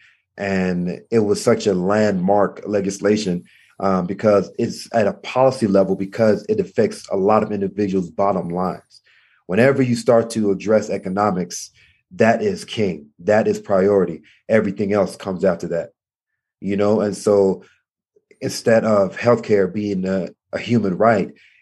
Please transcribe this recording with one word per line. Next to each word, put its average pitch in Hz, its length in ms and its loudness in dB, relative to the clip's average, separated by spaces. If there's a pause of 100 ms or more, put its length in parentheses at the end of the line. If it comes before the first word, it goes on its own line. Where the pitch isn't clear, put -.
(380)
and 92 640 -2 (100)
it 117 80 2
was 101 240 0
such 110 240 2
a 101 60 4
landmark 98 920 0
legislation, 98 800 -2 (360)
um, 95 280 0
because 98 500 2
it's 110 360 -6
at 110 140 2
a 95 60 0
policy 127 540 0
level, 95 280 2
because 98 520 0
it - 120 -2
affects - 500 -4
a 98 80 -4
lot 104 260 2
of 107 80 -6
individuals' 98 580 -4
bottom 92 400 -4
lines. 87 520 -8 (460)
Whenever 127 340 2
you 120 140 0
start 117 340 2
to 107 220 -2
address 98 380 0
economics, 95 840 -4 (400)
that 113 300 2
is 98 220 -4
king, 87 440 -4 (120)
that 104 280 2
is 104 120 0
priority. 95 640 0 (260)
Everything 104 460 0
else 98 240 0
comes 92 260 -6
after 90 240 0
that, 82 220 -6 (720)
you 98 160 -4
know? 104 240 2
And 101 160 -2
so 101 460 2 (760)
instead 113 460 2
of 101 320 2
healthcare 113 540 2
being 101 360 -4
a, 95 220 -2 (240)
a - 60 -6
human 101 380 0
right, 104 360 2 (280)